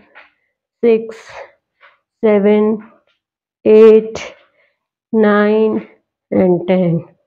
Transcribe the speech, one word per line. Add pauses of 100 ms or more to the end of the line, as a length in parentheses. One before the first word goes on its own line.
(840)
सिक्स, (1040)
सेवन, (880)
एट, (960)
नाइन (520)
and
टेन। (300)